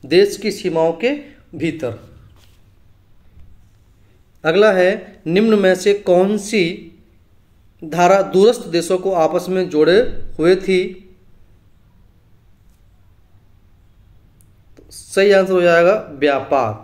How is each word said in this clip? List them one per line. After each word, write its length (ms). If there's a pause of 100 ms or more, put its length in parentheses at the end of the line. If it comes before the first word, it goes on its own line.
देश 320
की 140
सीमाओं 440
के 160 (440)
भीतर। 380 (2500)
अगला 280
है, 540
निम्न 320
में 160
से 260
कौन 380
सी 240 (1200)
धारा 420
दूरस्थ 440
देशों 300
को 160
आपस 340
में 220
जोड़े 240 (440)
हुए 180
थी? 240 (4000)
सही 420
आंसर 200
हो 100
जाएगा 320 (200)
व्यापार। 680